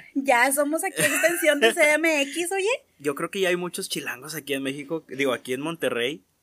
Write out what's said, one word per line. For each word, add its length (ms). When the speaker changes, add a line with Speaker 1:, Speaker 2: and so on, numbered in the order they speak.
Speaker 1:
Ya 380
somos 320
aquí 160
extensión 580
de 140
Speaker 2:
<laughs> 0
Speaker 1:
C 80
D 140
M 260
X, 320
oye. 160
Speaker 2:
Yo 160
creo 160
que 100
ya 80
hay 80
muchos 320
chilangos 440
aquí 200
en 100
México, 460
digo, 240
aquí 180
en 80
Monterrey. 640